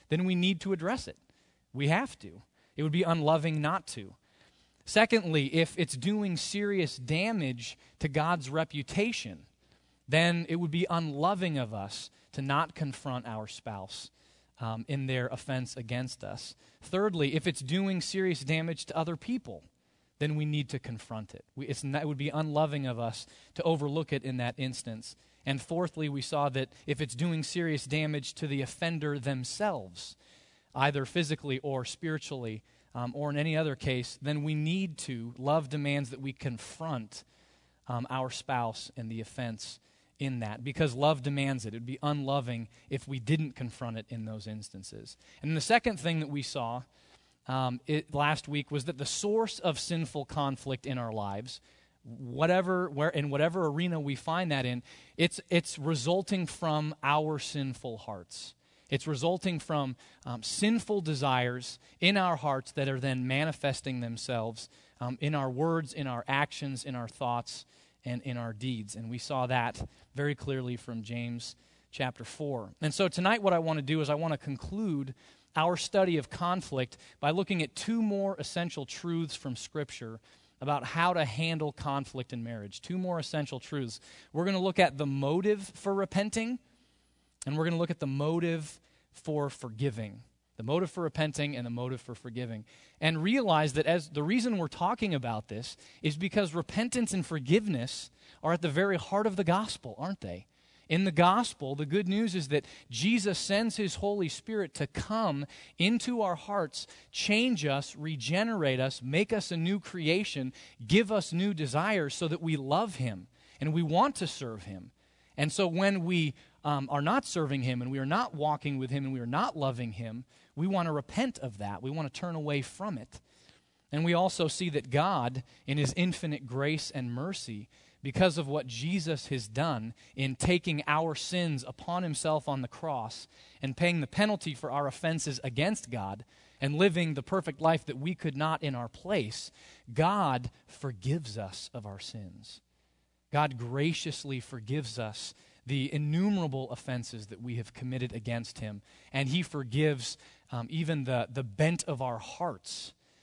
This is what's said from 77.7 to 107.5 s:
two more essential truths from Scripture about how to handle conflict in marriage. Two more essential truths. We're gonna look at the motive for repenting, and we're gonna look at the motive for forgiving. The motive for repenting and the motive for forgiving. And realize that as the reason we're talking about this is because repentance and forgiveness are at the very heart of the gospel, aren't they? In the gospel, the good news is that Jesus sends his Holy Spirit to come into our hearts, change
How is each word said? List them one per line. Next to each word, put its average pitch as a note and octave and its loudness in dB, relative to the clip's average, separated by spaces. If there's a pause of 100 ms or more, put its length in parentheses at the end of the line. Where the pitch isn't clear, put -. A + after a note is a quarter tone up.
two A3+ 0
more G3 2
essential E3+ -4
truths E3 -4
from C3 -6
Scripture A#2 -8 (420)
about C3+ 0
how E3 2
to E3 4
handle D3+ -2
conflict C#3 -4
in A#2 -4
marriage. A2 -8
Two F3+ -4
more F3+ -2
essential D3 -4
truths. C3 -6 (320)
We're D3+ 2
gonna F#3+ 2
look F#3 2
at C#3 8
the D3 2
motive F3 2
for G3 0
repenting, G#3+ 0 (880)
and C#3 0
we're D#3+ 4
gonna E3+ 2
look E3+ 2
at E3+ -4
the D3+ 0
motive D#3+ 0 (320)
for D3 -2
forgiving. A2+ -4 (340)
The A2+ -10
motive D#3+ 0
for F3+ -4
repenting D3 0
and A#2+ -4
the A#2 -6
motive B2 -4
for A#2+ -12
forgiving. A2+ -8 (360)
And D#3+ 2
realize F3+ 4
that D3 2
as D#3+ 2
the D3 -2
reason A3+ 2
we're E3 0
talking G3 0
about A#2+ -2
this A2 -8 (260)
is D3+ 2
because F3+ 0
repentance A3+ 0
and F3+ 0
forgiveness D3+ 2 (320)
are D#3 4
at F3 0
the E3+ 2
very F#3 4
heart G3+ 0
of G3 0
the G3 2
gospel, E3+ 0
aren't F3+ -6
they? F2+ -8 (420)
In F3 4
the F#3+ 2
gospel, F3 6
the D3 -2
good F3+ 2
news G3 2
is D#3 -2
that C#3+ 2 (240)
Jesus F#3+ 2
sends G#3+ 2
his G3+ 0
Holy G3+ 0
Spirit G3+ -4
to C#3+ -2
come F3+ 0 (320)
into A3+ 4
our F#3 2
hearts, F3+ -4 (240)
change G#3+ 2